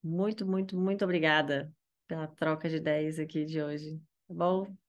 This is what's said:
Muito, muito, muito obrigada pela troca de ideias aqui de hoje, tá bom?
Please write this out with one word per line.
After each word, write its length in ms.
Muito, 440
muito, 340
muito 240
obrigada 680
pela 180
troca 440
de 80
ideias 420
aqui 240
de 180
hoje, 380
tá 40
bom? 400